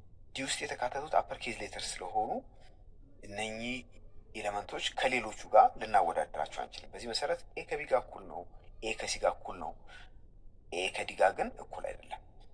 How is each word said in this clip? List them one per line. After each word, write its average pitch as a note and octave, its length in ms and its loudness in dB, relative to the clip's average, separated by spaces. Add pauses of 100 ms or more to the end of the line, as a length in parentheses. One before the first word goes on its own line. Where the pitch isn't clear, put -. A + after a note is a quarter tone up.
(300)
ዲ - 140 -4
ውስጥ - 160 -2
የተካተቱት C3 560 -2
አፐር - 220 4
ኬዝ A2+ 200 -4
ሌተር - 260 -6
ስለሆኑ G#2+ 480 -2 (920)
እነኚህ A2 520 -4 (600)
ኤሌመንቶች G#2 560 -2
ከሌሎቹ B2 560 0
ጋር B2 200 12 (100)
ልናወዳደራቸው E2+ 800 2
አንችልም። - 320 -8
በዚህ A2 160 -8
መሰረት D3 420 0
ኤ D#3+ 140 -8
ከቢ D3 200 -2
ጋር C3 180 4
እኩል - 240 -10
ነው፣ E2+ 160 -8 (360)
ኤ A2 160 -2
ከሲ - 240 -2
ጋር F#2 160 6
እኩል - 240 -8
ነው፣ D#2+ 160 -6 (1000)
ኤ F2+ 180 0
ከዲ - 240 -4
ጋር - 200 8
ግን A3+ 160 0 (100)
እኩል - 260 -8
አይደለም። - 360 -10 (320)